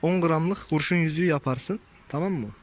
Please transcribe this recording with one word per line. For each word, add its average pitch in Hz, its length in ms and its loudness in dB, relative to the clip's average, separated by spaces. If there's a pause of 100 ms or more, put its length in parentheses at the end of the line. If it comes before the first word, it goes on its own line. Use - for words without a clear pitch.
On 175 200 2
gramlık 165 480 0
kurşun 156 260 0
yüzüğü 165 300 2
yaparsın. 147 540 -2 (280)
Tamam 175 260 -2
mı? 120 140 -4 (160)